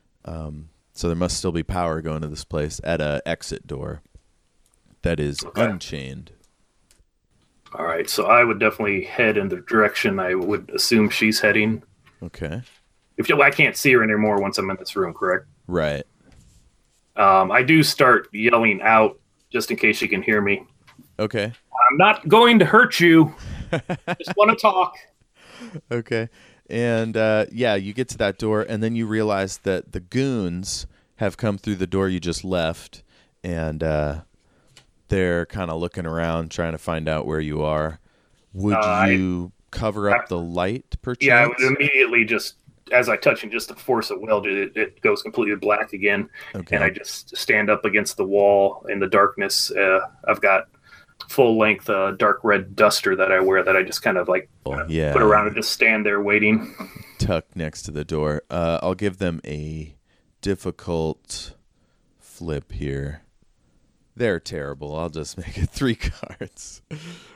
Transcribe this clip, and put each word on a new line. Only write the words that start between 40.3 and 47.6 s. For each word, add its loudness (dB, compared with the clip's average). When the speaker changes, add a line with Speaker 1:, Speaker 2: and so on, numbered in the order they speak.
Speaker 1:
light, -4
perchance? -4
Speaker 2:
yeah, 6
I 4
would -4
immediately 2
just, -4
as 4
I 2
touch 0
and -12
just -6
the -16
force -2
of -8
will, 0
it, -2
it -4
goes 0
completely -2
black -2
again. -2
Speaker 1:
Okay. -4
Speaker 2:
And 0
I 2
just -12
stand 0